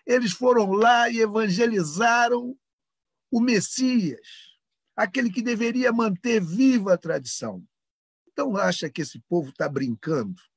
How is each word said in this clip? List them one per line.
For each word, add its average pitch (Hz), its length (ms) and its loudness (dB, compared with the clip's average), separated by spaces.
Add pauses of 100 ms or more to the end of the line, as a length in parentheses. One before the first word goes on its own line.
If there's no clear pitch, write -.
Eles 240 260 2
foram 240 400 2
lá 233 380 4
e 233 100 -2
evangelizaram 226 1400 0 (720)
o 220 120 0
Messias, 240 1160 -2 (380)
aquele 226 340 -2
que 202 120 -4
deveria 240 500 -2
manter 226 500 0
viva 196 520 2
a 170 40 4
tradição. 123 680 -8 (680)
Então, 269 240 -4
acha 185 340 0
que 160 120 -8
esse 139 260 -12
povo 156 240 -2
tá 151 160 -4
brincando? 131 760 -4 (160)